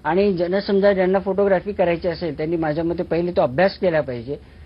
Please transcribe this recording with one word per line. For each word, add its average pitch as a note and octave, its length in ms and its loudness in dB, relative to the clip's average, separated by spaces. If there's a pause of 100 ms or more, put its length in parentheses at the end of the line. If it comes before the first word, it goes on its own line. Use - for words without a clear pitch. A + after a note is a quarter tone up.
आणि F#3+ 280 2
ज्यांना F3+ 280 -2
समजा G3+ 320 2
ज्यांना F#3+ 260 2
photography F#3+ 540 0
करायची F3 360 0
असेल D#3+ 280 -4
त्यांनी D#3 200 -2
माझ्या D#3+ 280 -2
मते E3+ 180 -2
पहिले F3 300 -2
तो F#3+ 100 2
अभ्यास E3+ 360 2
केला E3 220 0
पाहिजे. C3 360 -6 (300)